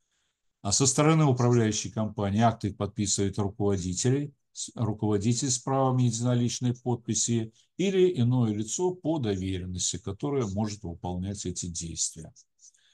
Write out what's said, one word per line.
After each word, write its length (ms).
А 80
со 160
стороны 380
управляющей 680
компании 500
акты 320
подписывает 640
руководитель, 960
с-, 200
руководитель 800
с 80
правом 380
единоличной 760
подписи 800
или 420
иное 360
лицо 400
по 240
доверенности, 760
которое 500
может 340
выполнять 640
эти 220
действия. 680